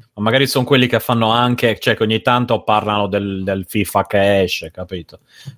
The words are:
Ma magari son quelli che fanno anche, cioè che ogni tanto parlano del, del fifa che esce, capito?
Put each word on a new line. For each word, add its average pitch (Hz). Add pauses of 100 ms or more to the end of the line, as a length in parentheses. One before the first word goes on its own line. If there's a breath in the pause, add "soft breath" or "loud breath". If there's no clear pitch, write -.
(140)
Ma 101
magari 131
son 131
quelli 127
che 117
fanno 113
anche, 120
cioè 113
che -
ogni 110
tanto 120
parlano 104
del, 98
del 98
fifa 101
che 98
esce, 92
capito? 92 (380 loud breath)